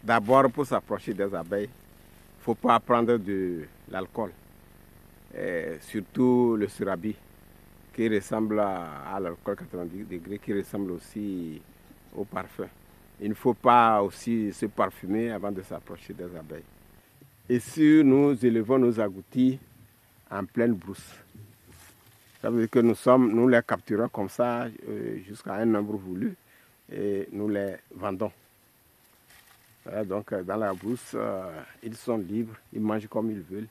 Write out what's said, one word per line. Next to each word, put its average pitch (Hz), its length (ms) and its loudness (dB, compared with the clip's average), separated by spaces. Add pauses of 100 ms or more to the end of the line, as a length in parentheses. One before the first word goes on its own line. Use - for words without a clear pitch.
D'abord, 120 480 4
pour 143 140 -4
s'approcher 107 480 -4
des 98 200 -4
abeilles, 92 360 -4
il - 680 -20
ne - 40 -20
faut 117 120 0
pas 120 240 4
prendre 117 380 2
de 92 440 -4 (280)
l'alcool, 92 420 -8 (1040)
et 82 420 -6
surtout 123 800 2
le 104 100 0
surabi, 98 480 -4 (800)
qui 113 140 0
ressemble 107 500 0
à, 87 560 -4
à 98 40 -4
l'alcool 90 360 -6
quatre-vingt-dix 90 500 -12
degrés, 92 380 -12
qui 110 100 -6
ressemble 98 380 -6
aussi 87 720 -8 (560)
au 101 80 -6
parfum. - 420 -10 (540)
Il 104 80 -4
ne 107 60 -4
faut 123 180 2
pas 113 480 6
aussi 107 500 -2
se - 140 -6
parfumer 104 640 -2
avant 101 220 -6
de 95 100 -8
s'approcher - 520 -14
des 90 220 -12
abeilles. 78 280 -14 (840)
Et 123 120 2
si 156 440 6
nous 139 400 6
élevons 113 360 2
nos 120 200 4
agoutis 127 600 0 (720)
en 98 140 -6
pleine 117 280 0
brousse, - 420 -10 (1300)
ça 107 80 -2
veut 117 120 0
dire 113 100 0
que 127 80 6
nous 117 160 6
sommes, 127 360 6
nous 117 160 4
les 120 140 6
capturons 110 460 -2
comme 98 220 -6
ça, 120 360 -2 (240)
euh, 107 380 -8
jusqu'à 101 260 -12
un 107 120 -2
nombre 107 300 0
voulu 98 400 -6 (560)
et 101 400 -4
nous 104 160 -6
les 101 280 -4 (200)
vendons. 98 360 -6 (1500)
Voilà, 107 180 -6
donc, 101 300 -6
euh, 95 80 -4
dans 95 160 -6
la 104 160 -2
brousse, 101 400 -8
euh, 104 380 -6 (320)
ils 113 100 -10
sont 117 240 -6
libres, 110 380 -6 (180)
ils 110 80 -6
mangent 107 260 -2
comme 110 220 -4
ils 104 120 -8
veulent. 95 300 -12